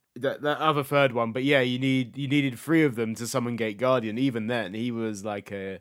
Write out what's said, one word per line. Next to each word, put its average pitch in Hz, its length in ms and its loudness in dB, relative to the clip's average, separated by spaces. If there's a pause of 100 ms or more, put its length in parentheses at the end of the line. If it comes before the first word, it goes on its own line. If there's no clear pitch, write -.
(160)
That, 127 260 -4
that 147 160 0
other 147 260 2
third 139 300 4
one, 117 180 0
but 127 120 -4
yeah, 139 180 4
you 127 180 2
need, 131 380 0
you 139 100 -4
needed 139 320 2
three 160 240 4
of 135 120 2
them 113 200 -2
to 113 120 -6
summon 120 280 -2
Gate 110 220 -2
Guardian. 117 400 0
Even 117 300 0
then, 110 260 -2
he 120 180 -4
was, 110 320 -4
like, 104 280 -8
a, 98 300 -8